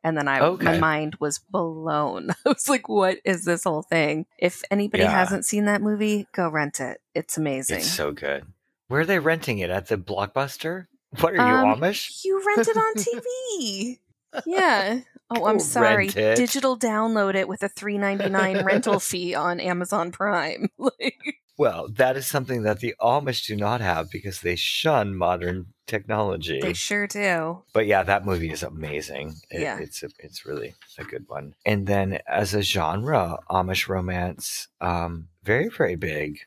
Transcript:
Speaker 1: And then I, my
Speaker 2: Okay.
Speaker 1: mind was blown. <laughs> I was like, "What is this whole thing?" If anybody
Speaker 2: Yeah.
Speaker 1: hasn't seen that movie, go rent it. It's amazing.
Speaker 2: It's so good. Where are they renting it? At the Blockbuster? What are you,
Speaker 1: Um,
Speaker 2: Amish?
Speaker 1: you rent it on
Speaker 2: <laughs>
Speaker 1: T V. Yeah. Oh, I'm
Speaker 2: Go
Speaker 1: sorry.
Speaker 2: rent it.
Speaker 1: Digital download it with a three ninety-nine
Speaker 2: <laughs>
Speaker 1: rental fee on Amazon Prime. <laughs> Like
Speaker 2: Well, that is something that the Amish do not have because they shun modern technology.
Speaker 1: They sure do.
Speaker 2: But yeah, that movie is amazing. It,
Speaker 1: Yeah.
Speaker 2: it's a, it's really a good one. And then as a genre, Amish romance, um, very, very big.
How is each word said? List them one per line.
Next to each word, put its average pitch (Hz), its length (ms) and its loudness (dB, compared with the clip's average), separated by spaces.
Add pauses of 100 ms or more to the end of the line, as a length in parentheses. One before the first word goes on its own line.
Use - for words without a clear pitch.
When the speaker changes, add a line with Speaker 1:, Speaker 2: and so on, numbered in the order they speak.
Speaker 1:
And 160 140 0
then 143 100 0
I, 135 120 2
my 143 80 4
Speaker 2:
Okay. 170 320 2
Speaker 1:
mind 156 400 0
was 147 200 -4
blown. 160 920 -2
<laughs> - 140 -4
I 311 40 6
was - 200 0
like, 262 180 2
"What 190 380 2
is 180 180 0
this 170 220 0
whole 160 160 0
thing?" 156 460 0 (100)
If - 340 0
anybody 202 320 2
Speaker 2:
Yeah. 180 80 6
Speaker 1:
hasn't 185 340 2
seen 208 200 0
that 208 160 2
movie, 208 520 0
go 180 160 0
rent 151 300 -2
it. 127 220 -6 (120)
It's - 240 -4
amazing. 135 420 -2
Speaker 2:
It's 82 120 -2
so 73 200 -2
good. 71 340 -4 (420)
Where 135 140 0
are 165 40 2
they 185 140 2
renting 156 400 0
it? 87 100 -2
At 92 180 -2
the 110 100 0
Blockbuster? 135 880 -4 (320)
What 165 140 4
are - 20 -2
you, 196 60 4
Speaker 1:
Um, 247 400 6
Speaker 2:
Amish? - 420 -2
Speaker 1:
you 381 240 0
rent 440 200 4
it 440 100 2
on 440 160 2
Speaker 2:
<laughs> - 20 -6
Speaker 1:
T 466 240 -2
V. 359 800 -6 (460)
Yeah. 254 540 2 (300)
Oh, 240 160 0
I'm 381 120 4
Speaker 2:
Go 339 60 2
Speaker 1:
sorry. 214 420 4
Speaker 2:
rent 196 120 -4
it. 107 200 6
Speaker 1:
Digital 254 400 2
download 214 580 2
it 190 140 0
with - 120 -6
a 196 80 -2
three 202 280 -6
ninety-nine 196 680 2
Speaker 2:
<laughs> - 20 0
Speaker 1:
rental 202 360 2
fee 180 340 -4
on 175 240 0
Amazon 180 520 -2
Prime. 180 640 -2
<laughs> - 40 -20
Like - 580 -4 (220)
Speaker 2:
Well, 92 400 0
that 131 180 4
is 135 100 -6
something 127 380 -2
that 104 160 0
the 120 220 -6
Amish 131 440 2
do 107 120 -4
not 107 240 0
have 87 300 0
because 90 300 -10
they 87 140 0
shun 110 600 0
modern 87 580 -2 (140)
technology. 107 720 -2
Speaker 1:
They 180 120 -2
sure 202 340 -4
do. 180 560 -2 (100)
Speaker 2:
But 110 120 6
yeah, 98 180 8
that 98 220 2
movie 85 260 0
is 78 120 -8
amazing. 76 680 -8 (160)
It, 85 120 -6
Speaker 1:
Yeah. 113 180 -4
Speaker 2:
it's - 240 -12
a, 73 60 -12 (100)
it's - 260 -18
really 67 280 -8 (240)
a - 60 -14
good - 240 -12
one. 71 260 -12 (120)
And 101 200 2
then 98 420 0
as 92 260 0
a 101 80 2
genre, 95 800 0 (100)
Amish 92 400 0
romance, 90 800 -4 (120)
um, 85 480 -4 (160)
very, 127 260 2
very 95 280 0
big. 76 500 -4